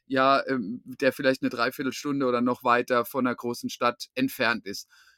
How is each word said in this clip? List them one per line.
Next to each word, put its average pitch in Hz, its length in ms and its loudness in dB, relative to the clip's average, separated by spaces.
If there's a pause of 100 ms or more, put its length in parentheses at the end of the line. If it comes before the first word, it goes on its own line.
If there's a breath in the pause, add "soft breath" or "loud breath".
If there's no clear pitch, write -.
ja, 135 420 4
ähm, 123 360 -4
der 131 280 0
vielleicht 131 300 0
eine 131 80 0
Dreiviertelstunde 135 760 -2
oder 123 140 2
noch 123 240 0
weiter 123 400 2
von 127 220 -2
einer 120 100 -2
großen 120 340 -6
Stadt - 460 -2
entfernt 120 500 0
ist. - 220 -12 (300 soft breath)